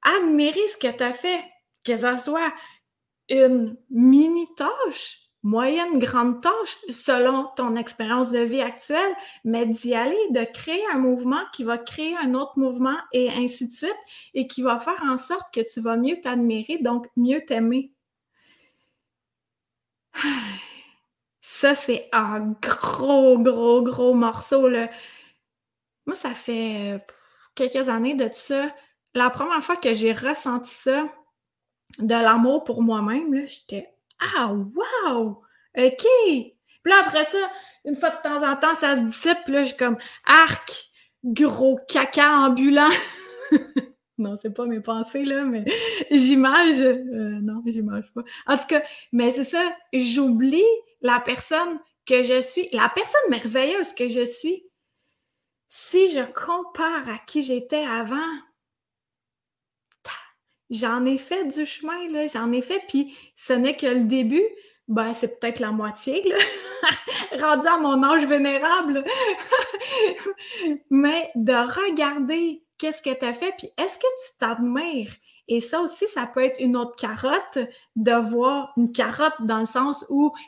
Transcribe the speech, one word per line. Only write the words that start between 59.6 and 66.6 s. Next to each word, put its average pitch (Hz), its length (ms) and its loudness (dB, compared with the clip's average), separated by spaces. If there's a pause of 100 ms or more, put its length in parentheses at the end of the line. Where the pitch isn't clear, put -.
ta-, - 80 -14 (580)
j'en 240 340 -2
ai 269 140 2
fait 349 280 -4
du 294 200 -4
chemin, 339 440 -10
là, 302 180 -4
j'en 233 240 -4
ai 247 100 0
fait, 370 240 -4
puis 277 300 -2 (180)
ce - 180 -6
n'est 262 240 0
que 294 100 -4
le 247 180 2
début. 262 400 2 (420)
Ben, 226 280 -2
c'est - 260 -6
peut-être 240 200 -6
la 214 120 -4
moitié, 220 560 -4
là, - 80 2 (960)